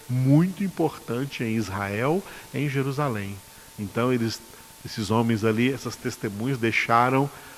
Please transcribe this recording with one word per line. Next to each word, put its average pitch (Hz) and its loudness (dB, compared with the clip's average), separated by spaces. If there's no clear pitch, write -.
muito 143 4
importante 139 -4
em 113 0
Israel, 107 -2
em 139 -2
Jerusalém. 131 -2
Então 117 0
eles, 113 0
esses 110 -4
homens 117 2
ali, 117 4
essas 123 -8
testemunhas, 117 -4
deixaram 123 4